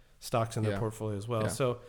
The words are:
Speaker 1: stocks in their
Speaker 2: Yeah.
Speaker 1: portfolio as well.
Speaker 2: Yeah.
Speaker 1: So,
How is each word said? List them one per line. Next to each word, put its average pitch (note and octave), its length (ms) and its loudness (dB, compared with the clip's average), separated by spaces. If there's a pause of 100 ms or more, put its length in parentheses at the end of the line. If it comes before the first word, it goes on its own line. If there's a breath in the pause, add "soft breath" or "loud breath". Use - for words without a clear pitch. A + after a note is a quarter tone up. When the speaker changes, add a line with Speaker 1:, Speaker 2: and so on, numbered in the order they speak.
(200 soft breath)
Speaker 1:
stocks A2+ 360 0
in A2 60 2
their G#2+ 100 4
Speaker 2:
Yeah. G2 60 -2
Speaker 1:
portfolio G#2+ 380 -2
as G2 100 -6
well. A2+ 160 0
Speaker 2:
Yeah. G#2+ 60 2
Speaker 1:
So, B2 300 2 (100)